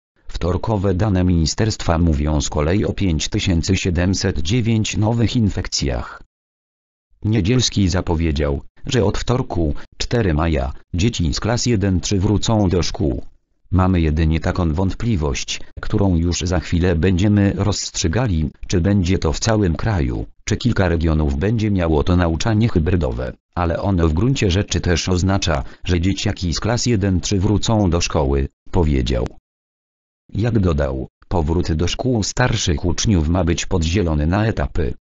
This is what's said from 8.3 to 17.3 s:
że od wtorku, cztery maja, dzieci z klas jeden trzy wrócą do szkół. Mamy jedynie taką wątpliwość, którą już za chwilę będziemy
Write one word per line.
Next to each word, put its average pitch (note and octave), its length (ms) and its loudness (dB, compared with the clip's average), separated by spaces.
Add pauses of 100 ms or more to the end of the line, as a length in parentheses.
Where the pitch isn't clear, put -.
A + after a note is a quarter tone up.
że B2 200 0
od G#2 120 0
wtorku, G#2 560 0 (240)
cztery F#2+ 360 0
maja, D2 400 0 (200)
dzieci E2+ 400 0
z - 60 -4
klas A2+ 260 -2
jeden G2 340 0
trzy G2+ 200 -2
wrócą G#2 500 2
do E2+ 140 2
szkół. - 400 -2 (480)
Mamy F#2 300 4
jedynie D#2 380 2
taką F2 340 0
wątpliwość, F2 880 -2 (200)
którą G2 340 2
już E2+ 260 0
za F2 180 0
chwilę F2 360 0
będziemy G2 600 2